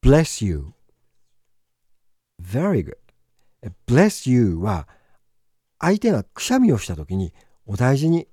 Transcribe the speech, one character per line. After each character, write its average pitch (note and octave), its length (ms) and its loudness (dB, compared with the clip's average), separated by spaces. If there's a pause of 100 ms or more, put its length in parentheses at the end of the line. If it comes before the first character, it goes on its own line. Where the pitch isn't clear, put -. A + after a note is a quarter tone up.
Bless C#3+ 420 4
you. D2+ 280 -6 (1700)
Very A#2+ 420 -2
good. - 140 -16 (880)
Bless E3 420 2
you A#2 280 2
は、 F2 320 -6 (880)
相 F#3 200 0
手 A#3 120 0
が G#2+ 140 -2
く - 180 -16
し - 100 -2
ゃ C4 60 2
み A#3 140 4
を A2 60 0
し - 80 -8
た F2 100 -8
時 D#2 200 -8
に、 F#2 160 -4 (320)
お G2+ 120 -8
大 B2+ 200 2
事 D#3 140 0
に E3+ 220 -2